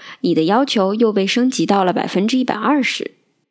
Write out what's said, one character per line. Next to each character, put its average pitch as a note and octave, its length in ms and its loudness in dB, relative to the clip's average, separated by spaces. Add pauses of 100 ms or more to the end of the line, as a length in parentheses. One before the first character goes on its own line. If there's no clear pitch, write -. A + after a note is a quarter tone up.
(220)
你 F3 120 0
的 D#3+ 100 2
要 G#3+ 220 2
求 G3 280 0
又 A3 200 2
被 G3 120 2
升 A#3+ 240 0
级 E3+ 160 -2
到 G3 200 2
了 F3+ 80 2
百 - 120 -2
分 F#3+ 220 0
之 B3+ 100 0
一 B3+ 60 0
百 - 120 -2
二 A#3+ 280 0
十。 - 280 -6 (400)